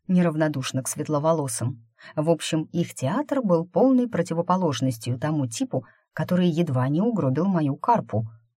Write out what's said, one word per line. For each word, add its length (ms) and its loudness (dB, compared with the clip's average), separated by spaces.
неравнодушна 760 0
к 60 -8
светловолосым. 1000 -2
В 160 0
общем, 420 0
их 220 -2
театр 480 -2
был 240 2
полной 420 2
противоположностью 1120 -2
тому 280 0
типу, 380 -4
который 360 2
едва 400 0
не 120 0
угробил 460 0
мою 300 0
карпу. 500 0